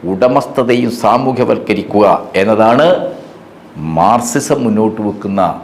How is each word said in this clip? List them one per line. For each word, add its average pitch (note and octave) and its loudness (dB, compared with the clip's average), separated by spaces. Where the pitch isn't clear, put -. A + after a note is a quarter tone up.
ഉടമസ്ഥതയും B2 0
സാമൂഹ്യവൽക്കരിക്കുക A#2 0
എന്നതാണ് A2 4
മാർക്സിസം A#2+ 0
മുന്നോട്ട് G#2+ 0
വെക്കുന്ന G2 -4